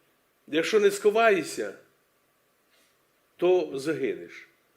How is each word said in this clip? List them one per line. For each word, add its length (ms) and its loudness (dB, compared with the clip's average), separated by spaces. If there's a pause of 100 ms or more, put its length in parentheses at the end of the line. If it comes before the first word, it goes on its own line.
(460)
якщо 340 0
не 100 4
сховаєшся, 840 0 (1600)
то 380 0
загинеш. 760 -6 (280)